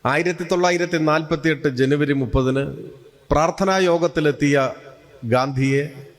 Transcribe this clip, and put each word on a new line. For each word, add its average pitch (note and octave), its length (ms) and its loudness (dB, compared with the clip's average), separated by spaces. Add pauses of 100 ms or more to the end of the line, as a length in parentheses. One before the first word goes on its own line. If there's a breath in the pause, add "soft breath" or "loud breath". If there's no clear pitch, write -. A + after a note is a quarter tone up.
ആയിരത്തി E3+ 440 -2
തൊള്ളായിരത്തി F3 480 0 (120)
നാൽപത്തിയെട്ട് D#3 600 -2 (100)
ജനുവരി C#3+ 420 2
മുപ്പതിന് C3 420 0 (680)
പ്രാർത്ഥനാ F3 440 2 (140)
യോഗത്തിലെത്തിയ D3+ 640 2 (800)
ഗാന്ധിയെ C3+ 500 0 (360)